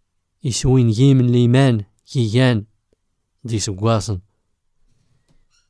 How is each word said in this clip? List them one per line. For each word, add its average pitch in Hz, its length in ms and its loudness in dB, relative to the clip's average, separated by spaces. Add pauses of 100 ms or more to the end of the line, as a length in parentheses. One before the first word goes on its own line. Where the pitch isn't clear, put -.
(440)
يسوين 127 540 0
يمن 131 340 2
ليمان 120 520 2 (220)
كيان 120 580 -2 (800)
دي 110 140 -6
سقواصن. 101 640 -4 (1500)